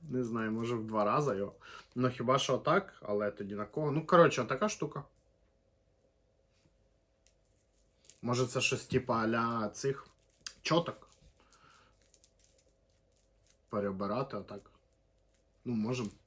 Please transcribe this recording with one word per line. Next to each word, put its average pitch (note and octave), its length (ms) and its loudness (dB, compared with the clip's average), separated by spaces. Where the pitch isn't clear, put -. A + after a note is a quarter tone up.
Не B2+ 140 -2
знаю, A2 280 -2
може A2+ 240 -2
в A2 80 -4
два A2 220 0
рази B2 320 2
його. G2 180 -4
Ну, B2+ 140 2
хіба B2+ 300 2
що B2+ 180 2
так, F3 440 2
але G#2 300 0
тоді G2+ 240 -8
на G#2 100 -6
кого? D3+ 260 -2
Ну, D#3 140 0
коротше, E3 380 8
така C3+ 260 0
штука. - 340 -6
Може, A#2+ 260 0
це B2 140 -2
щось - 240 0
типа A2+ 380 0
а-ля A#2 460 0
цих - 380 -6
чоток? - 480 0
Перебирати G2+ 680 -4
отак. G2+ 340 -14
Ну, A#2+ 80 -4
можем. A2+ 360 0